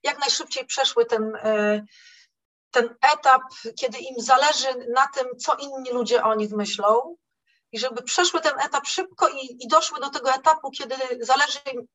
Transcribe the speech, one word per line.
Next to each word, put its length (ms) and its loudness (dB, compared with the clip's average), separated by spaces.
jak 120 -4
najszybciej 460 -2
przeszły 380 0
ten, 320 -2
e, 480 0
ten 260 0
etap, 280 6
kiedy 220 -4
im 240 -10
zależy 460 4
na 200 4
tym, 240 -4
co 160 0
inni 360 -8
ludzie 340 2
o 100 4
nich 160 -2
myślą, 680 0
i 60 -8
żeby 240 -6
przeszły 380 0
ten 200 0
etap 260 -2
szybko 420 -2
i, 360 -8
i 40 -12
doszły 320 2
do 100 -6
tego 200 -2
etapu, 400 2
kiedy 240 -8
zależy 380 2
im 220 -10